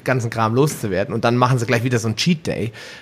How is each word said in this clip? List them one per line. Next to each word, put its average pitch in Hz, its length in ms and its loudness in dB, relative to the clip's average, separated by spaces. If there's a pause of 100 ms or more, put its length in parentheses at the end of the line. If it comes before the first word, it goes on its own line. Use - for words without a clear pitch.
ganzen 123 260 0
Kram 113 240 0
loszuwerden. 117 580 0
Und 117 120 -2
dann 120 120 2
machen 123 220 4
sie 117 80 -2
gleich 113 160 0
wieder 123 160 0
so 110 100 -2
einen 107 80 -2
Cheat 170 300 0
Day. 107 260 -4 (300)